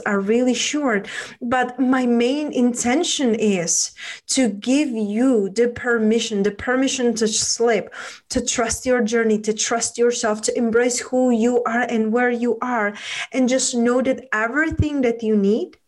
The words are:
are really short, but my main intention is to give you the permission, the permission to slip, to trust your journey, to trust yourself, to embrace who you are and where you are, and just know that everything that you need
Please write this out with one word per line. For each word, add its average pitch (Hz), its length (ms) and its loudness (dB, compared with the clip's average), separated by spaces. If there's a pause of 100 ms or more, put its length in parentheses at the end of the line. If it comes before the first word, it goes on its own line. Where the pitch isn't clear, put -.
are 202 140 0
really 233 340 2
short, 233 540 -2 (320)
but 254 400 -2
my 254 260 2
main 247 460 0
intention 247 840 0
is 196 560 0 (380)
to 262 220 2
give 254 400 0
you 220 580 0
the 226 200 0
permission, 220 760 0
the 202 80 0
permission 254 600 0
to 220 120 0
slip, 220 680 0 (360)
to 262 120 -2
trust 233 460 -4
your 247 160 2
journey, 220 380 2
to 214 120 -2
trust - 460 -4
yourself, 233 440 0
to - 140 -2
embrace 240 440 2
who 254 300 2
you 240 340 2
are 240 300 0
and 220 180 0
where 247 180 2
you 233 320 0
are, 220 320 -2 (380)
and 254 160 2
just 262 260 0
know 240 260 2
that 254 320 -2
everything 285 680 0
that 233 240 0
you 220 100 2
need 214 540 0